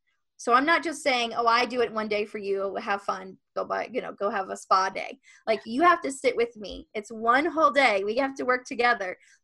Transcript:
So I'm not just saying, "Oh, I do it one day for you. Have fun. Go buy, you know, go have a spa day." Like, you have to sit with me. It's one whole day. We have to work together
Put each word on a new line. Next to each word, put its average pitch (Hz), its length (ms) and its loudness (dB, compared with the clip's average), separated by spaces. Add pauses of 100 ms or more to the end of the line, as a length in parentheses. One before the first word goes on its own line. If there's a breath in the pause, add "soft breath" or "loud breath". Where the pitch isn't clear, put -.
(380)
So 233 160 0
I'm 269 120 6
not 320 160 4
just 311 220 -6
saying, 240 320 0
"Oh, 240 100 0
I 240 220 4
do 247 140 -2
it 226 120 0
one 220 140 -4
day 208 180 0
for 214 140 -10
you. 196 380 -2
Have 202 260 -4
fun. 190 340 -8 (180)
Go 190 80 -4
buy, - 300 -4
you 240 80 -2
know, 175 120 -8
go 202 180 -4
have 196 180 -4
a 202 80 -8
spa 190 320 2
day." - 300 -10 (260 soft breath)
Like, 214 200 0
you 240 180 -2
have 339 180 6
to 277 100 -6
sit 262 240 0
with 233 220 -2
me. 180 380 -14
It's 214 160 -8
one 233 340 2
whole 294 240 4
day. 233 340 4
We 214 140 -2
have 269 200 0
to 277 80 -6
work 247 200 0
together 220 540 0 (240 soft breath)